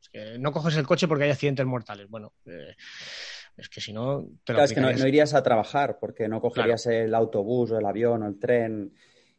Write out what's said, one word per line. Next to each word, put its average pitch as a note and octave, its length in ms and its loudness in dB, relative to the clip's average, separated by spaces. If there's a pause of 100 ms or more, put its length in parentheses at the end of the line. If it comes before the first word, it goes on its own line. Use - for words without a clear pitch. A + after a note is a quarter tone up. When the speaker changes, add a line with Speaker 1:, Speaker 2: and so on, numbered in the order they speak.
Speaker 1:
Es - 80 -20
que A2 300 -14
no C#3+ 120 -2
coges D#3 260 -2
el D3 100 0
coche F3+ 200 4
porque D3 180 2
hay D3 60 4
accidentes C#3 340 0
mortales. A2 440 -6
Bueno, A2 240 -16 (120)
eh, E2+ 300 -16 (840)
es - 120 -18
que - 120 -14
si - 120 -10
no, B2 320 -4 (200)
te B2 80 -2
lo A2 40 -2
Speaker 2:
Claro, C#3+ 80 6
es C3+ 80 2
que C#3 80 0
no, C3 60 4
Speaker 1:
aplicarías. B2+ 140 2
Speaker 2:
no C3+ 60 4
irías D3 260 6
a C3+ 100 6
trabajar A#2+ 560 2
porque A2 300 -6
no A2 100 -4
Speaker 1:
Claro. A#2+ 100 0
Speaker 2:
cogerías A#2 380 0
el A2+ 260 2
autobús A2+ 580 0
o A2+ 80 0
el G#2 60 0
avión A2 380 0
o G#2 40 -4
el G2+ 120 -8
tren. A2+ 540 0 (460)